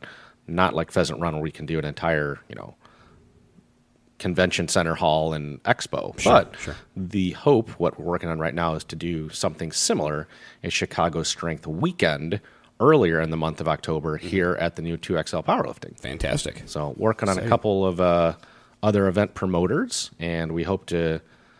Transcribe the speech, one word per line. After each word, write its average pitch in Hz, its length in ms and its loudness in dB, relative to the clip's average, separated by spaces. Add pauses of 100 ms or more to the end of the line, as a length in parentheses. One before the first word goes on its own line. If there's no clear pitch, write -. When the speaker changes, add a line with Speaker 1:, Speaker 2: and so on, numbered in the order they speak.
(480)
Speaker 1:
not 87 260 4
like 80 180 -2
Pheasant 82 300 0
Run 82 140 -2
where 76 60 -4
we 78 100 -4
can - 140 -12
do 80 140 -2
an 76 60 -4
entire, 73 540 -2 (100)
you - 60 -14
know, 50 200 -16 (1400)
convention 90 480 2
center 82 280 2
hall 80 380 2
and 73 300 -8
expo. - 560 -2
Speaker 2:
Sure, - 140 4
Speaker 1:
But - 260 6
Speaker 2:
sure. - 160 -10 (200)
Speaker 1:
the 92 360 -2
hope, 117 400 2
what - 280 -2
we're 76 60 -10
working 87 240 -4
on 80 100 -4
right 80 140 -2
now, 82 220 0
is 78 100 -6
to - 100 -14
do 80 340 -6
something 82 420 -4
similar, 76 560 -2 (360)
a 87 60 -6
Chicago 82 540 -2
Strength 80 420 -6
weekend 85 760 -2 (400)
earlier 110 420 6
in 80 80 0
the 80 80 -2
month 80 240 -2
of 80 60 -2
October 78 500 -2
Speaker 2:
Mm-hmm. - 100 -12
Speaker 1:
here 87 320 0
at 82 160 -2
the - 60 -10
new 82 160 -4
two 87 200 -2
X 76 160 -4
L 80 100 -4
Powerlifting. - 560 -4
Speaker 2:
Fantastic. - 680 -4
Speaker 1:
So 73 300 -6
working 110 320 0
on 95 60 2
a 92 40 -2
Speaker 2:
Exciting. 110 100 -2
Speaker 1:
couple 104 360 2
of, 90 160 0
uh, 85 320 4 (500)
other 101 240 4
event 98 280 0
promoters, 95 760 0 (100)
and 82 340 -2
we 82 100 0
hope 95 240 -4
to, 82 340 0 (380)